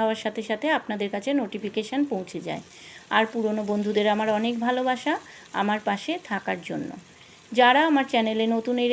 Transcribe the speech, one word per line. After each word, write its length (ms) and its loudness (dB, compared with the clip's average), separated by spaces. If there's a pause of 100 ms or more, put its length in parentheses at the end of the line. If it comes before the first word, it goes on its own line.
হওয়ার 240 2
সাথে 260 -4
সাথে 160 -2 (120)
আপনাদের 360 -4
কাছে 160 -4 (120)
নোটিফিকেশান 580 -4 (120)
পৌঁছে 340 -6
যায়। 160 -6 (540)
আর 160 4
পুরনো 380 -2
বন্ধুদের 440 2
আমার 140 0 (100)
অনেক 160 0 (120)
ভালোবাসা 480 0 (460)
আমার 280 0
পাশে 240 -2 (180)
থাকার 280 -4 (100)
জন্য। 220 -6 (640)
যারা 280 8 (100)
আমার 220 4
চ্যানেলে 320 2 (100)
নতুন 280 -2
এই 100 2